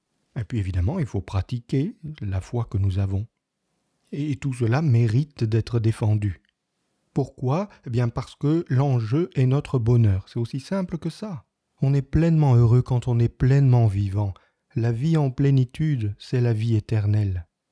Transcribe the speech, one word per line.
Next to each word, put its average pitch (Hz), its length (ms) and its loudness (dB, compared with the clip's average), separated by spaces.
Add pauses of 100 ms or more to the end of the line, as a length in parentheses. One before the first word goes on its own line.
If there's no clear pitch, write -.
(360)
Et 120 80 -6
puis 120 140 -6
évidemment, 92 400 -2
il 156 80 -2
faut 104 160 -6
pratiquer 135 720 -4 (240)
la 95 220 -4
foi 117 240 -6
que - 140 -4
nous 98 180 0
avons. 98 300 -2 (840)
Et, 147 200 -4
et 131 60 -4
tout 135 180 -6
cela 120 260 0
mérite 120 640 0
d'être 113 360 0
défendu. 107 640 0 (720)
Pourquoi ? 147 560 -4 (160)
Eh 131 60 -10
bien 120 180 0
parce - 240 -10
que 160 360 -2
l'enjeu 131 640 0
est 131 100 2
notre 135 320 0
bonheur. 113 520 2
C'est - 100 -8
aussi 120 200 -6
simple 185 380 -6
que 160 140 -8
ça. 190 340 -12 (400)
On 135 80 2
est 139 80 0
pleinement 151 540 2
heureux 120 260 6
quand 123 280 -2
on 117 100 0
est 117 80 4
pleinement 131 600 4
vivant. 98 460 -2 (400)
La 117 200 0
vie 156 240 0
en 139 140 0
plénitude, 135 840 0
c'est - 220 -4
la 120 140 2
vie 110 240 0
éternelle. 104 680 -2 (260)